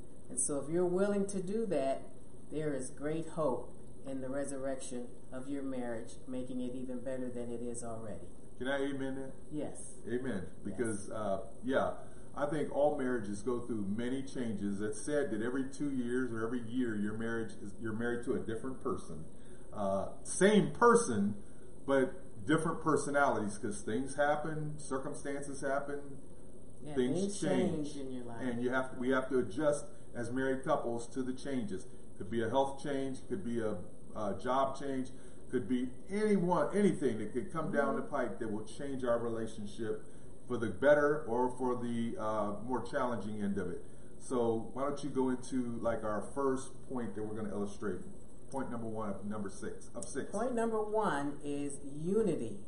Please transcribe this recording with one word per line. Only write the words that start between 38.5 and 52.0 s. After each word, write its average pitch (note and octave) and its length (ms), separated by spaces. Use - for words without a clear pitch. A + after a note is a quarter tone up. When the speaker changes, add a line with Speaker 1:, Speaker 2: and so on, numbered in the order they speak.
Speaker 2:
will G#2 120
change C#3 400
our A#2 140
relationship A2 840
for A#2+ 100
the A2 120
better D3 560
or B2 240
for B2+ 160
the, A#2 420
uh, G#2+ 360
more B2 180
challenging A2 600
end G2 160
of F2 120
it. - 120
So A2+ 540
why B2+ 80
don't C#3+ 200
you D3 80
go C3 200
into, B2 500
like, A2+ 240
our G#2 160
first C3 500
point A2+ 280
that G#2+ 80
we're G#2+ 100
gonna G#2+ 180
illustrate? G2+ 500
Point B2+ 180
number A2+ 160
one A2 240
of G2 140
number G#2 240
six, - 480
of - 80
six. - 260
Speaker 1:
Point A#3 240
number A3+ 260
one F3+ 600
is C#3+ 420
unity. D3+ 840